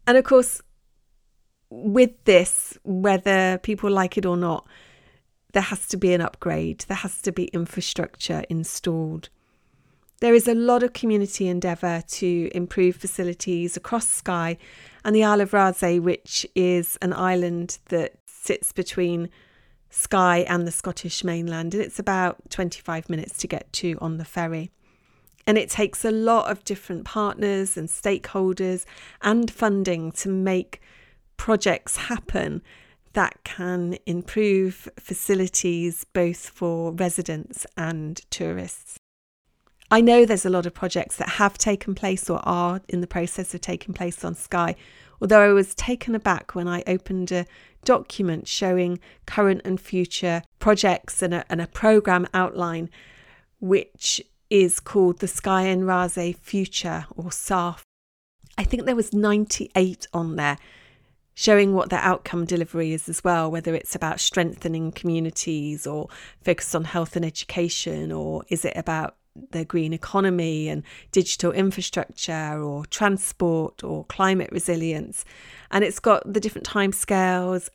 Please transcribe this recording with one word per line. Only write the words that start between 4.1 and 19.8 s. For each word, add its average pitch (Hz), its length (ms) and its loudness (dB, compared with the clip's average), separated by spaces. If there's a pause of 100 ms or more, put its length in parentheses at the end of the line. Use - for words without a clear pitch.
it 190 80 0
or 180 120 0
not, 175 280 -2 (880)
there 196 80 2
has - 260 -6
to - 100 -6
be 185 160 4
an 175 80 4
upgrade. 165 640 -4
There 190 100 -4
has - 240 -8
to 202 100 -4
be 180 140 -4
infrastructure - 1040 -6
installed. 160 800 -4 (920)
There 233 120 8
is 233 140 8
a 233 80 4
lot 240 260 4
of 247 120 2
community 202 540 0
endeavour 175 600 -2
to 175 480 -2
improve 180 400 2
facilities 175 840 -4
across 226 300 -4
Skye 170 500 -2 (480)
and 208 100 4
the 220 80 6
Isle 208 180 6
of 196 100 0
Raasay, 185 500 4
which - 540 -2
is 180 480 2
an 180 100 0
island 180 640 -2 (120)
that 165 260 -2 (100)
sits - 480 -4
between 175 560 -2 (640)